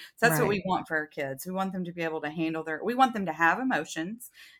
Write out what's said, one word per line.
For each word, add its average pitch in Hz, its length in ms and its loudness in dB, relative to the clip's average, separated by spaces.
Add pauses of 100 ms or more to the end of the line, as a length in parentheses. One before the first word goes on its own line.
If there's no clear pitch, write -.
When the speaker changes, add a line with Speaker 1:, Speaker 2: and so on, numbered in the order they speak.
(160)
Speaker 1:
So 226 100 2
that's 160 140 6
what - 80 4
Speaker 2:
Right. - 20 2
Speaker 1:
we 202 160 0
want 180 220 -2
for 165 80 -2
our 151 120 -2
kids. 135 380 -6
We 185 60 -6
want 190 220 -2
them 185 100 -4
to 175 80 -8
be 170 120 -6
able 156 180 -2
to 147 80 -4
handle 160 340 -2
their, 156 180 -4
we 240 140 -2
want 247 180 4
them 202 120 -2
to 160 80 -2
have 170 260 4
emotions, 185 720 -2 (280)